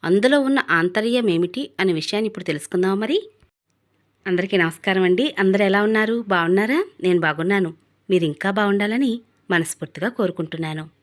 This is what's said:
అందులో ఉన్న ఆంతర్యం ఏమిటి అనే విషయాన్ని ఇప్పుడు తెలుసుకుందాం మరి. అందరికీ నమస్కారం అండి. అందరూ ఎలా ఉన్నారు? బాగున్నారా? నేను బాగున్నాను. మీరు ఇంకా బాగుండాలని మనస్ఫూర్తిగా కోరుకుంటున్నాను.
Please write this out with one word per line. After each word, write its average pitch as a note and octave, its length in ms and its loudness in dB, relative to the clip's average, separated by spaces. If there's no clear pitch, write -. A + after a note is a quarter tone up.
అందులో A3+ 380 4
ఉన్న C4+ 180 0
ఆంతర్యం G#3+ 600 0
ఏమిటి F3+ 320 0
అనే F#3+ 120 2
విషయాన్ని G#3 360 -2
ఇప్పుడు F#3+ 160 -10
తెలుసుకుందాం F3+ 560 -2
మరి. C4+ 180 -2
అందరికీ F#3+ 300 0
నమస్కారం F#3 460 0
అండి. F#3 240 2
అందరూ G3 260 4
ఎలా G3 180 2
ఉన్నారు? A3 340 0
బాగున్నారా? F#3+ 500 2
నేను F3+ 200 2
బాగున్నాను. D#3+ 500 0
మీరు F3+ 160 2
ఇంకా D#3 260 -2
బాగుండాలని G#3 600 0
మనస్ఫూర్తిగా E3 580 -4
కోరుకుంటున్నాను. D#3+ 760 -6